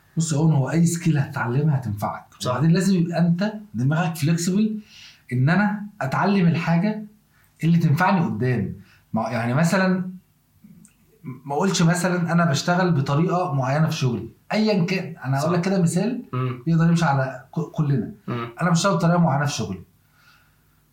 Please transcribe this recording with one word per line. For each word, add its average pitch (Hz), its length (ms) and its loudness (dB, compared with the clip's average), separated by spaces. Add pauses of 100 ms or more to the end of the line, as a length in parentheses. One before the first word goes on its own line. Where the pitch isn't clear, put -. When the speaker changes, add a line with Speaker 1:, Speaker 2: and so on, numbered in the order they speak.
(180)
Speaker 1:
بص 160 160 -2
يا 135 40 0
هون، 156 160 4
هو 135 180 0
أي 170 140 2
سكيل 170 320 0
هتتعلمها 131 600 0
هتنفعك. 107 480 -6 (140)
Speaker 2:
صح. 127 120 -4
Speaker 1:
وبعدين 147 200 2
لازم 190 240 2
يبقى 165 240 0
أنت 175 340 2 (200)
دماغك 151 420 0
فليكسبل 185 640 0 (540)
إن 127 160 2
أنا 196 320 2 (200)
أتعلم 170 460 2
الحاجة 175 560 0 (600)
اللي 165 140 4
تنفعني 170 480 2
قدام. 110 500 -2 (380)
ما، 113 160 -2
يعني 120 240 -2
مثلا 185 560 0 (1120)
ما 139 320 -10
أقولش 180 260 0
مثلا 175 500 2
أنا 170 140 4
بشتغل 175 460 0
بطريقة 147 640 0
معينة 139 340 0
في - 80 -4
شغلي. 110 340 -2 (240)
أيا 208 320 2
كان، 185 300 -4 (100)
أنا 135 140 -2
هقول 165 120 0
Speaker 2:
صح. 180 60 0
Speaker 1:
لك 170 80 0
كده 190 160 0
مثال 196 420 0 (100)
Speaker 2:
مم. 127 340 -4
Speaker 1:
يقدر 165 200 2
يمشي 170 180 2
على 135 400 -2 (100)
ك-، 165 160 -6
كلنا. 139 400 -2 (160)
Speaker 2:
مم. 120 220 -6 (120)
Speaker 1:
أنا 175 80 0
بشتغل 185 260 2
بطريقة 165 220 2
معينة 143 280 2
في 135 80 -2
شغلي. 95 260 -6 (1120)